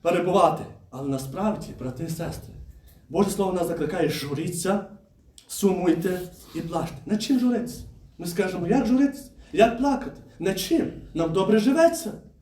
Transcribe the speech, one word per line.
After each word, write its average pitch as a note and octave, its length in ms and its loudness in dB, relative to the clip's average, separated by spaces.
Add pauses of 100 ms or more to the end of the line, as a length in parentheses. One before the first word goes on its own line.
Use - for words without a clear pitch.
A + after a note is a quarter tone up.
перебувати. F3 600 4 (280)
Але C3+ 180 -8
насправді, E3 600 -4 (100)
брати B2+ 260 -8
і D#3+ 40 -8
сестри, - 460 -8 (540)
Боже F#3+ 220 2
Слово F#3+ 220 0
нас F3 160 -2
закликає, E3 400 0
журіться, F3 760 -2 (640)
сумуйте F3+ 720 0 (340)
і E3 60 -6
плачте. E3 360 -6 (100)
Над G#3 160 -2
чим C4 160 2
журитися? A#3+ 420 0 (380)
Ми E3+ 80 -8
скажемо, F#3 400 -2
як A3 200 4
журитися? C4 440 2 (220)
Як A3 260 4
плакати? C4+ 420 -2 (180)
Над F#3+ 200 -2
чим? - 340 0 (220)
Нам E3 180 0
добре F#3+ 260 4
живеться. C#4 540 4 (300)